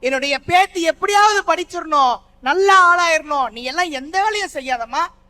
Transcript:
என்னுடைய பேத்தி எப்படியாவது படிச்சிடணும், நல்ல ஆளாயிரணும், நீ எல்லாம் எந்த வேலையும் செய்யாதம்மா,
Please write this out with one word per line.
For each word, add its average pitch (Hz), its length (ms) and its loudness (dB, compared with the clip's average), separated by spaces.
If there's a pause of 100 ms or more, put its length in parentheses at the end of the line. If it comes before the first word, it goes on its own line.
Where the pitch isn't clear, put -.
என்னுடைய 269 380 -4
பேத்தி 359 440 0
எப்படியாவது 403 640 2
படிச்சிடணும், 320 720 0 (240)
நல்ல 349 280 0 (100)
ஆளாயிரணும், 320 720 2
நீ 226 140 -14
எல்லாம் 311 280 -4
எந்த 294 320 -8
வேலையும் 415 320 -4
செய்யாதம்மா, 254 480 -6 (280)